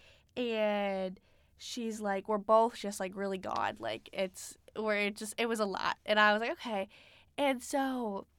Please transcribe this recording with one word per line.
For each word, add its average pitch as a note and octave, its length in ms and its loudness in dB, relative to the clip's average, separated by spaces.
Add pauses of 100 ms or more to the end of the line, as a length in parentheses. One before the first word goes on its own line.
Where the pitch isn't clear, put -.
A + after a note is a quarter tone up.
(380)
And G3+ 800 0 (380)
she's A3+ 440 -6
like, G3 260 -2
"We're G#3+ 120 2
both A3+ 380 6
just, G3+ 220 -6
like, F#3+ 160 -6
really G3 220 -2
gone. F#3 420 -4
Like, A2+ 340 -6
it's, - 440 -6 (180)
we're G#3 360 0
just, G#3 260 -10
it A#3 100 0
was A3+ 120 0
a G#3+ 60 0
lot." - 400 -2
And G#3+ 140 4
I G#3 140 8
was G#3+ 80 2
like, A#3 120 -2
"Okay." G#3 360 -6 (480)
And C4+ 260 2
so B3+ 640 -2 (100)